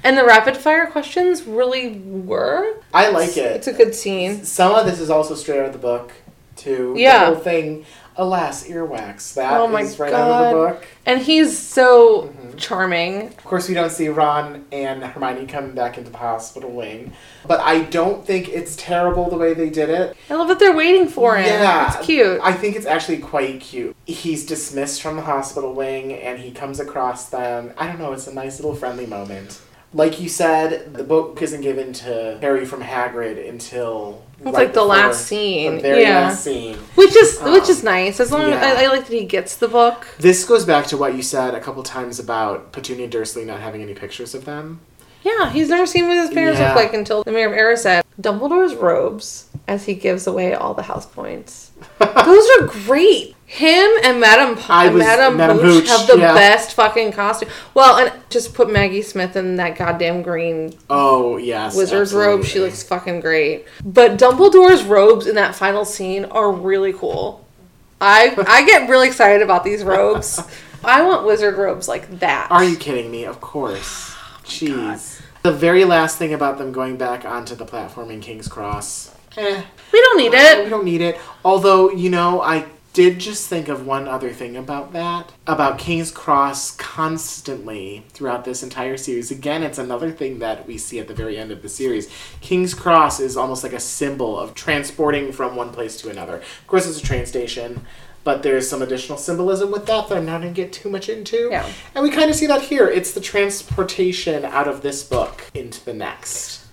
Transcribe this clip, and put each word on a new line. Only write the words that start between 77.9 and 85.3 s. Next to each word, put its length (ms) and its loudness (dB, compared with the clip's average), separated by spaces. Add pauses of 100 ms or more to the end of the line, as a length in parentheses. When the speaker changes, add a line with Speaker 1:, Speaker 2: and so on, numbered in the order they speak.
Speaker 2:
in 80 -16
King's 300 -16
Cross. 640 -12 (220)
Eh. 240 -4 (320)
Speaker 1:
We 80 8
don't 160 6
need 180 4
Speaker 2:
Uh, 40 8
Speaker 1:
it. 260 8
Speaker 2:
we 40 -10
don't 140 -4
need 160 -2
it. 180 -2 (280)
Although, 460 4
you 180 -2
know, 320 0
I 240 -2 (260)
did 280 4
just 280 -10
think 220 -6
of 180 -8
one 220 -6
other 220 -8
thing 260 -14
about 340 -12
that. 400 -8 (160)